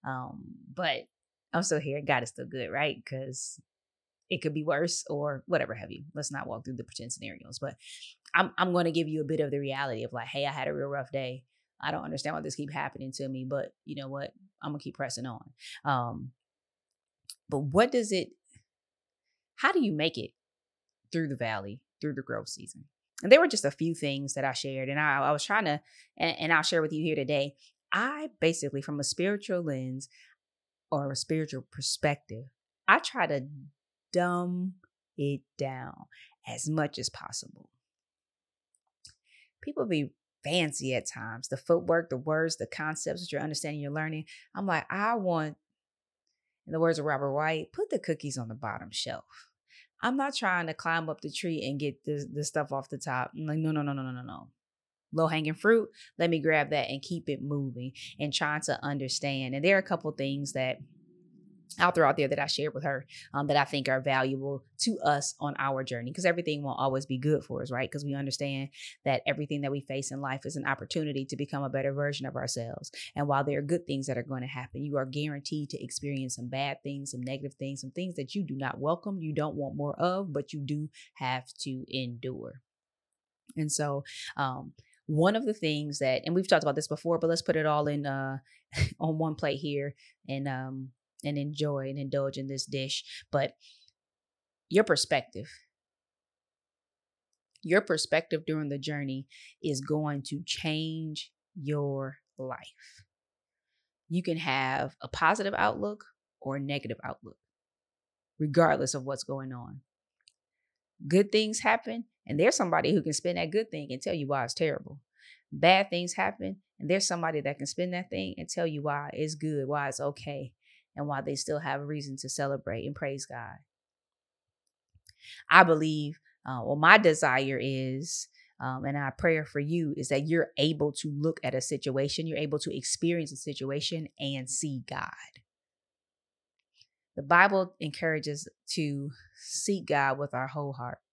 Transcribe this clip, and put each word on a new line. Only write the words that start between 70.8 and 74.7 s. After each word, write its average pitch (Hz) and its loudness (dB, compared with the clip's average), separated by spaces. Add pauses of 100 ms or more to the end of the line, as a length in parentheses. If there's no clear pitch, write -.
to 139 -8
become 139 -4
a 135 -2
better 139 0
version 143 -2
of 135 -6
ourselves. 127 -6 (240)
And 147 0
while 139 4
there 143 0
are 143 -2
good 165 0
things 135 -2
that 127 0
are 120 -4
gonna 131 -6
happen, 135 -8